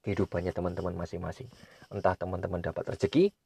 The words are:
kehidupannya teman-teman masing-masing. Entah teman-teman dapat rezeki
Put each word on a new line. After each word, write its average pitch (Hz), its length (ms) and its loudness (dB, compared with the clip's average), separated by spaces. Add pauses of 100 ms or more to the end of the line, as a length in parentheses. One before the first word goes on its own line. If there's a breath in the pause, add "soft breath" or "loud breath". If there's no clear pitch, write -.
kehidupannya 92 480 0
teman-teman 90 400 -2
masing-masing. 87 560 -8 (400 loud breath)
Entah 95 240 2
teman-teman 90 480 -4
dapat - 320 -4
rezeki - 400 4 (100)